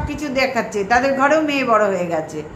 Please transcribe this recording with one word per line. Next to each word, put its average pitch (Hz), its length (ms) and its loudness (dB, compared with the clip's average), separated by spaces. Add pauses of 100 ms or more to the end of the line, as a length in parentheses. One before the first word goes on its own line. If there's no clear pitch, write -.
কিছু 294 200 -6
দেখাচ্ছে, 247 560 -2
তাদের 247 340 2
ঘরেও 285 240 4
মেয়ে 285 220 0
বড় 214 220 4
হয়ে 180 220 0
গেছে, 156 360 -4 (120)